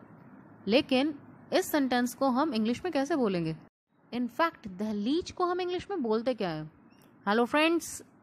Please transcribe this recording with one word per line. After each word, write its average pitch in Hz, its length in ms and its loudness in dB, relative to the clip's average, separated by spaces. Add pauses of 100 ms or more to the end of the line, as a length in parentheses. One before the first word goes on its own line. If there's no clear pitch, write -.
(680)
लेकिन 254 460 4 (400)
इस 277 180 0
sentence 247 420 2
को 277 160 2
हम 269 240 2
English 220 300 0
में 370 100 -4
कैसे 277 220 0
बोलेंगे? 180 400 0 (560)
In 240 180 -4
fact, 330 380 -2
दहलीज 208 640 -2
को - 140 -2
हम 359 160 0
English 359 280 -4
में 392 140 -4
बोलते 233 300 0
क्या 208 160 -4
हैं? 156 220 -6 (560)
Hello 220 180 4
friends, 320 560 0 (220)